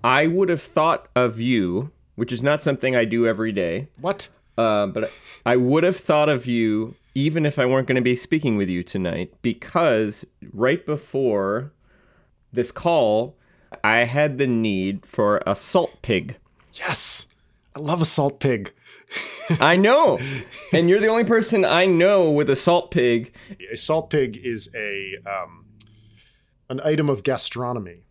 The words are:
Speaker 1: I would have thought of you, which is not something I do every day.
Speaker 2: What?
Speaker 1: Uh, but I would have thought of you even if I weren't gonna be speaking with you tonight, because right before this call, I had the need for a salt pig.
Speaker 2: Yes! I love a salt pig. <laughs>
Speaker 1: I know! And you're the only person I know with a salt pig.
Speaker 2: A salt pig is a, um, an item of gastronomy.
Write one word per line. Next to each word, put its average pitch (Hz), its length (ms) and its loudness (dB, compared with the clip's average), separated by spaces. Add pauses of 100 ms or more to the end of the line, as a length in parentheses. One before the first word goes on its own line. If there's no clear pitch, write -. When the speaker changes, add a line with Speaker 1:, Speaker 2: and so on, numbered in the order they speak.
Speaker 1:
I 139 240 4
would 180 200 0
have 165 140 -2
thought - 540 -2
of 117 240 0
you, 117 500 0 (240)
which 120 180 -4
is 117 80 -6
not 147 220 0
something 131 320 -2
I 117 100 2
do 117 220 0
every 113 240 -2
day. 98 380 -4 (120)
Speaker 2:
What? 196 280 -6 (280)
Speaker 1:
Uh, 107 300 0
but 110 240 -6 (340)
I 123 120 2
would 131 260 2
have 185 140 2
thought 151 320 2
of 123 180 -2
you 113 480 0 (220)
even 151 280 0
if 147 140 0
I 127 80 2
weren't 131 220 0
gonna 131 120 2
be 123 140 2
speaking 135 420 -2
with 98 120 0
you 90 160 -4
tonight, 87 580 -6
because 117 840 -2 (280)
right 127 340 -2
before 127 840 -2 (800)
this 120 180 -2
call, 131 680 0 (460)
I 110 160 4
had 131 400 0
the 135 80 2
need 98 580 -2
for 104 400 0
a 98 120 -2
salt - 440 -2
pig. 104 360 -4 (360)
Speaker 2:
Yes! - 540 -2 (480)
I 143 60 -14
love 160 200 -2
a 160 60 4
salt 139 320 0
pig. 113 340 -2 (440)
<laughs> - 440 -4
Speaker 1:
I 160 140 6
know! 214 460 4 (520)
And 170 160 4
you're 202 120 4
the 214 80 2
only 226 160 2
person 220 400 2
I 175 220 4
know 180 440 4
with 147 180 2
a 135 80 2
salt - 360 2
pig. 123 420 0 (360)
Speaker 2:
A 117 60 -8
salt 156 340 -2
pig 131 320 -2
is 113 340 -8
a, 98 400 -8 (100)
um, 85 400 -10 (1040)
an 131 140 -8
item 151 260 2
of 131 140 -4
gastronomy. 120 880 -6